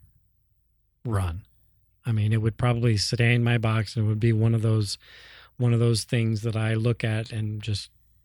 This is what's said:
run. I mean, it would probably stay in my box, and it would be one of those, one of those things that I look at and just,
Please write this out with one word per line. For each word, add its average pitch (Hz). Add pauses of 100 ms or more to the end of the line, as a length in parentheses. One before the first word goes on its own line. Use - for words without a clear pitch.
(1040)
run. 95 (600)
I 120
mean, 107
it 110
would 110
probably 120
stay 117
in 120
my 120
box, 110
and 110
it 104
would 107
be 117
one 113
of 110
those, 110 (580)
one 120
of 117
those 117
things 113
that 110
I 110
look 113
at 110
and 107
just, - (340)